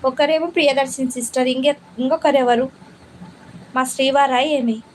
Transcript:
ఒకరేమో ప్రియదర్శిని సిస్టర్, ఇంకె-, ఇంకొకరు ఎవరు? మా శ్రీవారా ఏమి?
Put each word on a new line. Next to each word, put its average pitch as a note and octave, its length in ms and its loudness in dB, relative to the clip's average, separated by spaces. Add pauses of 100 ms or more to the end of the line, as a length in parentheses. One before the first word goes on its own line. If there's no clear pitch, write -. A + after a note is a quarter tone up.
ఒకరేమో D4+ 420 0
ప్రియదర్శిని C4+ 680 0
సిస్టర్, B3+ 360 -2
ఇంకె-, C4 340 0 (160)
ఇంకొకరు C#4 400 0
ఎవరు? B3 280 2 (1040)
మా B3+ 120 -2
శ్రీవారా C4 560 0 (100)
ఏమి? A#3+ 280 0 (160)